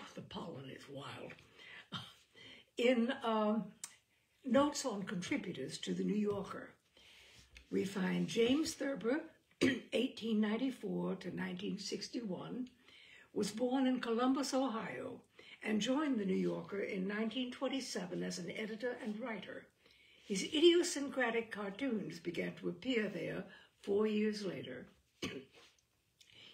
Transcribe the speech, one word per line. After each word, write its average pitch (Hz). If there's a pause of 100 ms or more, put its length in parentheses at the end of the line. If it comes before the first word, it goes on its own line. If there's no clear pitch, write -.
(160)
the -
pollen 135
is -
wild. 135 (1500)
In, 240 (100)
um, 220 (800)
Notes 277
on 208
Contributors 175
to 190
the 185
New 185
Yorker, 202 (1000)
we 196
find 180
James 254
Thurber, 277 (400)
<clears throat> 262
eighteen 226
ninety-four 208
to 185
nineteen 185
sixty-one, 202 (640)
was 208
born 254
in 254
Columbus, 254
Ohio, 226 (420)
and 214
joined 269
the 202
New 185
Yorker 175
in 196
nineteen 226
twenty-seven 202
as 180
an 170
editor 220
and 214
writer. 226 (600)
His 190
idiosyncratic 285
cartoons 208
began 175
to 185
appear 220
there 165 (380)
four 208
years 214
later. 131 (340)
<clears throat> - (1300)